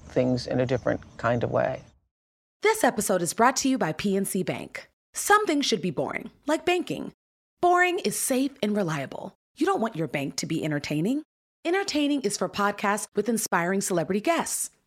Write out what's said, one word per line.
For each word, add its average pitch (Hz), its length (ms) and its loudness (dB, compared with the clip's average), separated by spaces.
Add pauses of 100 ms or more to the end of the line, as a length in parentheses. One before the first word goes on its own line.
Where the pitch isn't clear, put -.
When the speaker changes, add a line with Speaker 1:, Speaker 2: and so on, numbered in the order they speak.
Speaker 1:
things 127 380 0
in 127 140 0
a 131 60 2
different 123 340 0 (180)
kind 120 260 0
of 123 60 -2
way. - 320 0 (800)
Speaker 2:
This 440 220 2
episode 208 380 2
is 170 120 -2
brought 254 220 4
to - 120 0
you 262 80 2
by 170 160 0
P 196 240 0
N 196 80 0
C 190 180 -2
Bank. - 460 -8 (240)
Some 415 340 4
things 285 200 2
should 190 160 0
be 185 80 0
boring, - 400 -6 (160)
like 311 180 0
banking. - 480 -2 (500)
Boring 359 380 4
is - 180 -2
safe 269 340 0 (100)
and 208 120 0
reliable. 156 600 -4 (200)
You 311 120 0
don't 381 140 2
want 220 140 -2
your 156 140 -2
bank 147 280 -4
to - 100 -6
be 160 180 -2
entertaining. 156 580 -2 (420)
Entertaining 302 580 0
is 202 160 -2
for 185 100 0
podcasts 202 680 0
with 208 140 0
inspiring 196 540 0
celebrity 190 380 0
guests, - 500 -2 (160)